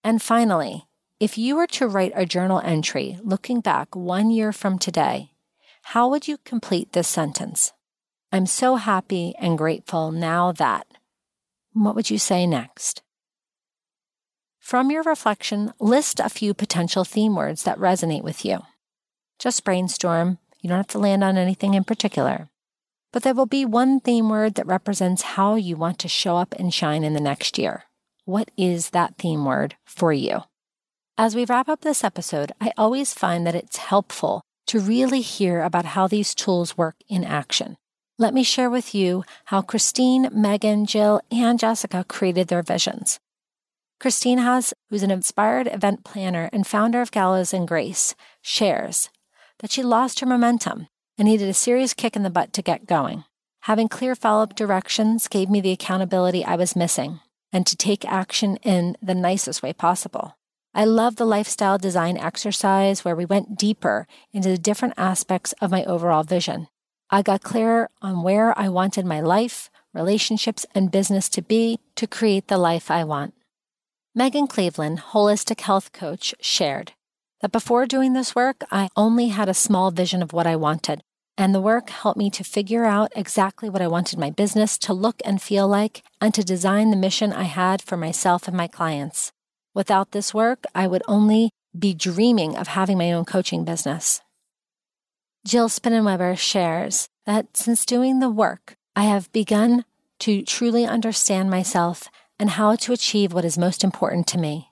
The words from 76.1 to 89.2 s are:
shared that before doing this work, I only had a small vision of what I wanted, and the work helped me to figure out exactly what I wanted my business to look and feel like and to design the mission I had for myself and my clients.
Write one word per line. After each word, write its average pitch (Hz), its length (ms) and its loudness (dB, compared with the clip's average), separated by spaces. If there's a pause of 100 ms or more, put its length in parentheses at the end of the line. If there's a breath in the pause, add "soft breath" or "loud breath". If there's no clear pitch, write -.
shared - 540 -2 (480)
that 202 100 -2
before 240 340 2
doing 262 280 2
this 254 200 -2
work, 254 360 0
I 190 260 0
only 233 320 4
had 202 200 0
a 190 60 0
small 190 360 2
vision 180 320 -2
of 160 100 -6
what 170 140 0
I 165 100 2
wanted, 156 460 -2 (340)
and 190 160 4
the 196 80 2
work 226 300 0
helped - 260 -2
me 202 140 0
to - 140 -10
figure 214 400 -2
out 208 320 2
exactly 196 520 -2
what 190 140 -2
I 170 60 0
wanted 170 300 -2
my 147 120 -2
business 208 480 0
to - 160 -2
look 208 300 -2
and 196 180 -2
feel 196 240 2
like 202 380 0 (160)
and 214 140 4
to 208 100 0
design 190 460 2
the 202 60 4
mission 190 360 0
I - 100 -4
had 185 400 0
for - 140 -6
myself 175 500 0
and 180 100 -4
my 170 120 -2
clients. 151 640 -6 (420)